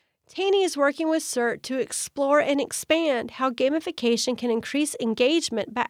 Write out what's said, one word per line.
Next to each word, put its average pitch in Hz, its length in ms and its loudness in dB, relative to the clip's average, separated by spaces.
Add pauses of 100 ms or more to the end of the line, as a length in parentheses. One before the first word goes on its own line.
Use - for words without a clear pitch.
(300)
Taney 392 340 2
is 302 140 -2
working 294 320 2
with 320 120 2
cert 233 380 -2
to 262 180 -4
explore 285 600 0
and 285 180 2
expand 285 760 0
how 262 180 -2
gamification 254 840 0
can 240 140 -2
increase 277 480 -2
engagement 247 760 0
by 233 160 -2